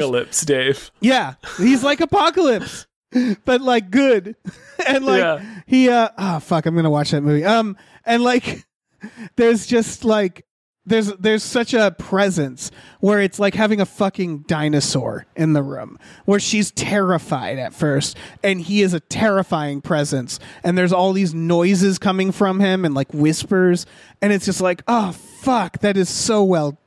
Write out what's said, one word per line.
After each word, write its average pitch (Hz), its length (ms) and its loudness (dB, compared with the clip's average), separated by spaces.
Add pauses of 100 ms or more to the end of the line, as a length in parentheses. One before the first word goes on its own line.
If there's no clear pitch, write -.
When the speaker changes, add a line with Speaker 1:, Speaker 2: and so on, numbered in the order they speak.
Speaker 1:
Apocalypse, 123 380 -2
Dave. 135 580 -2
Speaker 2:
Yeah, 208 340 0 (240)
he's 240 240 4
like 285 180 0
Apocalypse, 311 840 0 (280)
<laughs> 247 300 0
but, 254 160 2
like, 240 300 0
good. 220 500 2
<laughs> - 40 -20 (440)
And, 269 160 0
like, 269 160 2
Speaker 1:
Yeah. 165 240 0 (220)
Speaker 2:
he, 254 240 4
uh, 233 260 2
oh, 185 240 -2
fuck, 165 240 -2
I'm 165 100 0
gonna 165 140 2
watch 147 220 0
that 151 100 0
movie. 147 240 2
Um, 214 320 0 (300)
and, 233 180 2
like, 247 400 -2 (360)
<laughs> 220 360 -18
there's 233 300 2
just, - 400 -2
like, 208 400 -2 (400)
there's, 214 220 2 (100)
there's 214 240 0
such 240 320 -2
a 214 240 4
presence 180 720 -2 (300)
where 202 200 2
it's 196 180 -2
like 202 160 0
having 208 260 0
a 185 60 0
fucking 185 520 -4 (100)
dinosaur 151 800 -2 (100)
in 160 160 2
the 147 100 2
room, - 360 -10 (260)
where 196 160 2
she's 208 300 -2
terrified 160 880 -2
at 127 160 -10
first, 139 420 -2 (260)
and 190 200 -2
he 196 200 0
is 185 120 2
a 160 60 -4
terrifying 180 840 -2
presence, 143 580 -4 (240)
and 175 140 0
there's 180 140 2
all 185 200 2
these 190 220 -2
noises 175 640 2
coming 190 340 -2
from 190 280 0
him 190 240 0
and, 147 100 0
like, 135 180 -4
whispers, 175 720 0 (380)
and 202 100 2
it's 196 140 -2
just 190 160 -4
like, 180 260 -2
"Oh, 220 240 0
fuck, - 680 -4
that 202 180 0
is 180 100 0
so 214 340 0
well 156 440 0